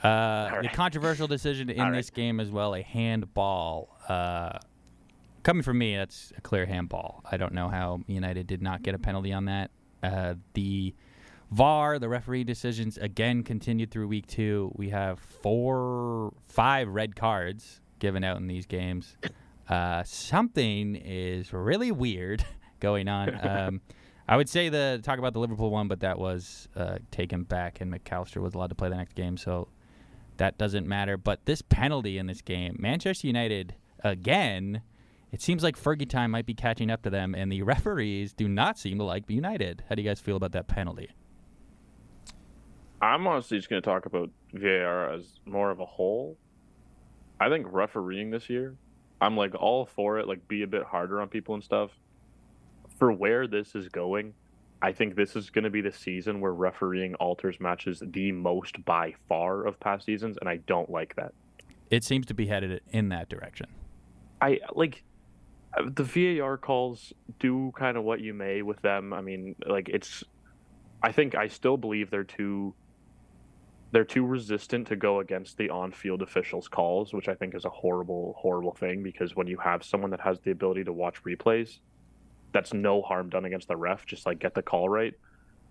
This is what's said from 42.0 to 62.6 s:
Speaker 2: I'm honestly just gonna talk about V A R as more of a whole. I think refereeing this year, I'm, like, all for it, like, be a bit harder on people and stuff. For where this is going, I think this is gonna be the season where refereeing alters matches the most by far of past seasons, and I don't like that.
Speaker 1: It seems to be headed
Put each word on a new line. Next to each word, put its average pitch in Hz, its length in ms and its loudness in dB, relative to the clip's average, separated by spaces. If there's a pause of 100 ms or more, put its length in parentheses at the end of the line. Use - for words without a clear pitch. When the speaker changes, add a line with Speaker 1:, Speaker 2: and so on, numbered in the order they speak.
Speaker 2:
I'm 135 260 4
honestly 131 320 2
just 92 100 -4
gonna 98 140 2
talk 95 240 0
about 87 240 -2 (240)
V 98 140 -2
A 92 160 4
R 87 280 0
as - 320 -12
more 101 260 0
of 90 100 -4
a 90 60 -6
whole. 120 500 0 (1040)
I 107 80 6
think 147 220 2
refereeing 98 600 0
this 113 180 -6
year, 131 280 -4 (440)
I'm, 107 160 4
like, 101 200 2
all 117 300 2
for 104 340 0
it, - 80 -2
like, 92 200 -6
be 104 140 -2
a 101 40 0
bit 95 180 -2
harder 92 360 -2
on 101 80 -4
people 107 260 -6
and 104 80 -6
stuff. 104 280 0 (1080)
For 127 140 8
where 110 360 4
this 104 260 -2
is 95 140 -6
going, 98 460 -2 (460)
I 95 120 4
think 98 240 0
this 101 180 2
is 104 160 -6
gonna 110 200 2
be 104 100 0
the 101 100 -2
season 95 500 -6
where 95 140 0
refereeing 92 640 0
alters 90 420 -2
matches 90 460 -2
the 95 260 -2
most 90 540 -2
by 85 300 2 (140)
far 90 380 0
of 101 140 -4
past 101 260 0
seasons, 107 320 -2
and 95 100 -4
I 87 100 -2
don't 85 320 0
like 82 260 -4
that. - 160 -6 (580)
Speaker 1:
It 117 140 4
seems 135 220 0
to - 80 -8
be 104 120 0
headed 98 340 -2 (120)